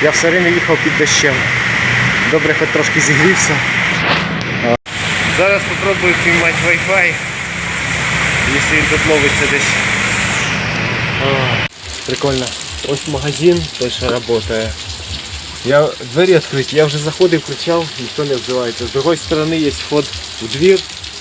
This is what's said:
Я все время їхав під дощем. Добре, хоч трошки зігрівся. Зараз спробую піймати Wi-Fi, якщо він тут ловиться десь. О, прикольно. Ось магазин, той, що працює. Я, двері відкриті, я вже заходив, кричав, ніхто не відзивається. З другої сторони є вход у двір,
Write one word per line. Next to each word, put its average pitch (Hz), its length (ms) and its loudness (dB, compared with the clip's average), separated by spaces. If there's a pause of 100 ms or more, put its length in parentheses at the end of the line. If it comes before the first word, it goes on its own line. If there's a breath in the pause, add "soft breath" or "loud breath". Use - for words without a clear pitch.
Я 151 60 6
все 165 200 2
время 175 180 4
їхав 170 360 2
під 147 140 0
дощем. 143 380 4 (960)
Добре, 156 280 2
хоч 156 140 0
трошки 151 260 0
зігрівся. 151 560 4 (1800)
Зараз 190 240 4
спробую 180 640 0
піймати 170 320 2 (120)
Wi-Fi, 175 460 2 (1400)
якщо 143 220 2
він 151 140 4
тут 151 100 2 (100)
ловиться 143 420 2
десь. 139 200 0 (1500)
О, - 20 2 (760)
прикольно. 131 400 -2 (420)
Ось 139 200 -4
магазин, 147 560 2 (160)
той, 123 100 0
що 123 180 -4
працює. 113 640 0 (960)
Я, 143 220 4 (260)
двері 180 220 6
відкриті, 139 360 0
я 151 140 4
вже 147 120 -2
заходив, 156 480 2
кричав, 165 420 -2 (120)
ніхто 127 240 -4
не 139 120 0
відзивається. 120 520 -4
З - 40 -8
другої 147 260 2
сторони 156 400 0
є 151 120 2
вход 147 360 -2 (360)
у 113 40 -8
двір, 165 340 4 (420)